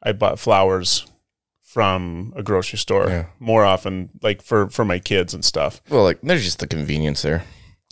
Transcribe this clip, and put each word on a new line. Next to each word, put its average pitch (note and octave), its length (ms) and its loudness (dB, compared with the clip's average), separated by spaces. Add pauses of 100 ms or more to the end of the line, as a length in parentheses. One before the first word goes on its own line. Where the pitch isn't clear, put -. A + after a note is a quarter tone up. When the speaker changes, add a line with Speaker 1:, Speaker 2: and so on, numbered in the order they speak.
Speaker 1:
I A2 100 -2
bought G2+ 280 -2
flowers F#2+ 680 2 (560)
from F#2 720 -2
a A2+ 60 -8
grocery G2 360 -2
store F#2+ 300 0
Speaker 2:
Yeah. F2 160 -2 (140)
Speaker 1:
more A2 260 2
often, F#2+ 460 0 (100)
like, G#2 220 -2
for, G#2 260 0
for A2+ 160 -2
my F#2 140 0
kids - 340 0
and - 120 -6
stuff. - 440 -2
Speaker 2:
Well, C3+ 140 4
like, F2 200 4
there's D3+ 220 0
just F2+ 140 -4
the - 80 -8
convenience D2+ 560 -2
there. D#2+ 220 -2 (480)